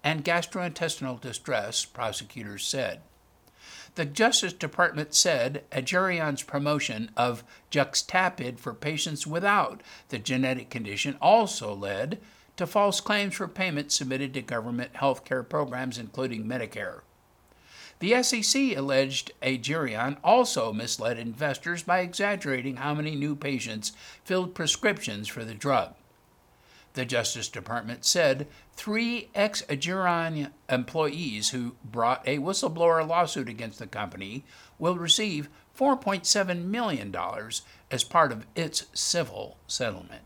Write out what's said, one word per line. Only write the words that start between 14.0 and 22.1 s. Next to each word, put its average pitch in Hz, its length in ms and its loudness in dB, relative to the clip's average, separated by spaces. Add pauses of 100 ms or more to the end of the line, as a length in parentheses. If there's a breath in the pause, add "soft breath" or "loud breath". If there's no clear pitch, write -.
to 131 80 -4
government 120 540 -4
health 135 280 2
care 127 200 -2
programs, 127 560 -4
including 113 460 -4
Medicare. 110 560 -6 (1000 loud breath)
The 202 160 4
S 247 180 2
E 226 80 0
C 269 320 4
alleged 135 580 2 (120)
Agerion 131 800 -2
also 160 500 4
misled 117 460 -2
investors 139 640 -4
by 180 160 4
exaggerating 165 800 -2